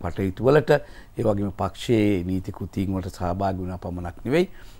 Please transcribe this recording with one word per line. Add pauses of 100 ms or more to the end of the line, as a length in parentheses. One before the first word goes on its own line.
කටයුතු
වලට, (460)
ඒ
වගේම
පක්ෂයේ
නීති
කෘතීන්
වලට
සහභාගී
වුණා
පමණක්
නෙවෙයි, (300)